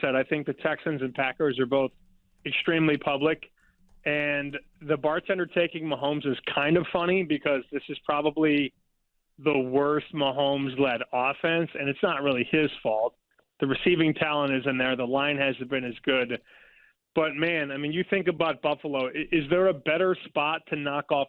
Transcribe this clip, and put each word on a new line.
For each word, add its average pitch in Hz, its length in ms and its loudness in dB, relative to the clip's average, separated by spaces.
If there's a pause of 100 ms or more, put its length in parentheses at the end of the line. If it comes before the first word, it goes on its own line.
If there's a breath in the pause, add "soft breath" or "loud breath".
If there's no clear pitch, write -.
said, 135 140 0
I 131 80 2
think 147 240 -4
the 139 80 -4
Texans 151 480 -4
and 131 100 -4
Packers 135 460 -2
are 131 80 0
both 135 240 0 (560)
extremely 160 500 2
public, 147 460 0 (640)
and 147 500 -2 (260)
the 151 140 0
bartender 170 500 -2
taking 170 380 -2
Mahomes 143 460 -2
is 123 80 -2 (160)
kind 147 220 4
of 170 160 2
funny 180 320 2
because 143 480 0
this 143 160 -6
is 147 160 -10
probably 147 680 2 (720)
the 143 160 2
worst 143 540 2
Mahomes-led 139 880 0 (140)
offense, 160 580 0
and 139 160 -4
it's 139 140 -4
not 160 200 0
really 127 280 2
his 156 180 4 (140)
fault. 110 320 0 (460)
The 143 60 0
receiving 160 460 2
talent 147 400 0
isn't 131 240 0
there. 127 200 0
The 123 100 -2
line 139 320 0
hasn't 131 320 -2
been 131 140 -2
as 117 100 -8 (100)
good. 123 340 0 (760 soft breath)
But, 156 220 0
man, 156 360 0
I 139 60 -6
mean, 147 120 -2
you 175 200 -2
think 185 180 0
about 160 320 0
Buffalo. 143 460 -2
I-, 151 260 -6
is 151 160 0
there 180 200 4
a 185 40 4
better 165 420 0 (120)
spot 160 420 -2
to 156 80 -4
knock 143 340 -4
off 139 180 2